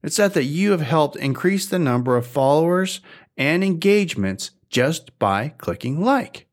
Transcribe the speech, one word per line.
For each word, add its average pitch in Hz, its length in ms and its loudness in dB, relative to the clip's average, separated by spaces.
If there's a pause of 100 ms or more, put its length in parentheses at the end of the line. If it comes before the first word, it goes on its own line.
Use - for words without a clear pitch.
It's - 140 -6
that, 202 180 2
that 151 120 0
you 175 260 0
have 180 100 0
helped 147 360 0
increase 180 500 -2
the 185 100 -2
number 123 400 2
of 120 80 -2
followers 165 760 0 (360)
and 160 260 0
engagements 175 880 0 (180)
just 139 500 -2
by 104 300 0 (100)
clicking - 440 -6
like. - 500 -2